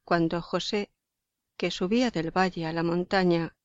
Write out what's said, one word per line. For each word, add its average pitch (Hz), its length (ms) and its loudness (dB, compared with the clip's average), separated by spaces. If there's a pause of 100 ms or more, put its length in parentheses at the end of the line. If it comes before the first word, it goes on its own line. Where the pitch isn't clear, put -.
cuando 170 340 0
José, 202 520 -4 (680)
que 175 140 -2
subía 226 400 0
del 160 180 -4
valle 175 380 -2
a 160 40 -4
la 165 120 -2
montaña 175 800 2